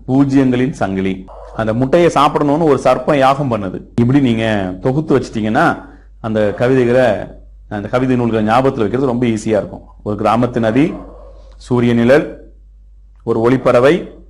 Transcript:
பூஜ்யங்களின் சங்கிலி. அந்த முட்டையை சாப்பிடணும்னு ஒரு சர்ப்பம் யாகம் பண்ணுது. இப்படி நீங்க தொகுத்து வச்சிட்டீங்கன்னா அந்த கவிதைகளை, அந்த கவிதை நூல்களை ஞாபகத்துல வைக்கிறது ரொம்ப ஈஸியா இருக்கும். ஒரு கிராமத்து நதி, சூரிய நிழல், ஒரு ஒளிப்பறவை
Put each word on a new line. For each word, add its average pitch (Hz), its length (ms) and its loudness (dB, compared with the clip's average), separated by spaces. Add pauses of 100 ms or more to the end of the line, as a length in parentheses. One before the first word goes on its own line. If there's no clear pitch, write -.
பூஜ்யங்களின் 127 760 2
சங்கிலி. 95 320 -4 (420)
அந்த 110 160 -2
முட்டையை 135 400 2
சாப்பிடணும்னு 147 560 0
ஒரு 131 120 2
சர்ப்பம் 131 360 0
யாகம் 135 340 0
பண்ணுது. 98 260 -4 (220)
இப்படி 120 200 2
நீங்க 113 240 0 (360)
தொகுத்து 151 340 -2
வச்சிட்டீங்கன்னா 117 500 -2 (560)
அந்த 110 200 -4 (180)
கவிதைகளை, 127 480 2 (600)
அந்த 104 200 -8
கவிதை 127 280 0
நூல்களை 113 300 0
ஞாபகத்துல 123 380 2
வைக்கிறது 123 260 -2
ரொம்ப 123 160 -2
ஈஸியா 110 340 0
இருக்கும். - 220 -10 (200)
ஒரு 104 140 -6
கிராமத்து 117 500 0
நதி, 123 180 2 (720)
சூரிய 120 380 0
நிழல், 123 320 4 (1000)
ஒரு 113 140 -2
ஒளிப்பறவை 127 540 4 (360)